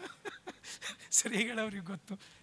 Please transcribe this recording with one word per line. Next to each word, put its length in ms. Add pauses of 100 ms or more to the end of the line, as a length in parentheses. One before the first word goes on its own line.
(1120)
ಶ್ರೀಗಳವ್ರಿಗೆ 760
ಗೊತ್ತು, 360 (220)